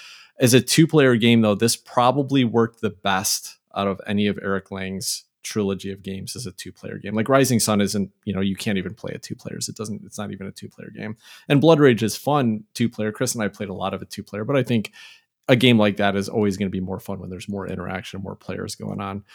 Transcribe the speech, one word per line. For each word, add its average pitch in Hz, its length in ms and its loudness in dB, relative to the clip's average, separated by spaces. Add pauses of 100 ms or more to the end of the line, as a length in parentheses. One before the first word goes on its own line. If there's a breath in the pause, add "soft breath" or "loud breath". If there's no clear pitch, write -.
(380 loud breath)
As 123 160 4
a 127 80 8
two-player 147 540 4
game, 117 260 4
though, 104 120 4
this 117 220 0
probably 131 680 2
worked 113 360 0
the 107 80 -2
best 95 680 -4 (180)
out 101 120 -2
of 95 180 -4
any 104 200 0
of 104 160 -2
Eric 98 280 -4
Lang's 95 540 -8 (180)
trilogy 98 480 -4
of 98 120 -12
games 95 340 -10
as 131 100 -12
a 92 60 -12
two-player 104 460 -14
game. 101 160 -10
Like, 110 160 -2
Rising 127 300 4
Sun 107 200 2
isn't, 101 300 0 (140)
you 101 100 -4
know, 95 80 -2
you 98 140 0
can't 104 200 -4
even 92 180 -4
play - 200 -10
it - 80 -14
two - 120 -12
players. - 360 -10
It - 60 -12
doesn't, 104 280 -10
it's - 140 -16
not 101 140 -8
even 98 140 -12
a 98 60 -12
two-player - 380 -18
game. 107 260 -12 (320 loud breath)
And 143 140 6
Blood 156 180 8
Rage 123 220 6
is 104 120 -2
fun 123 500 -2 (100)
two-player. 107 360 -2
Chris 120 240 -4
and 117 80 -4
I 101 60 -2
played 101 220 -10
a 92 40 -8
lot 95 200 -4
of 95 80 -8
it - 80 -16
two-player, 104 340 -10
but 139 120 -2
I 131 60 2
think 117 300 -2 (560 loud breath)
a 131 80 6
game 117 240 6
like 104 160 2
that 101 180 0
is 98 140 -4
always 104 280 0
gonna 98 140 -4
be 95 80 -6
more 92 220 -8
fun 98 180 -10
when 90 100 -12
there's 92 200 -12
more 98 180 -8
interaction, 92 560 -8
more 98 140 -10
players 95 400 -10
going 101 240 -10
on. 101 240 -8 (100)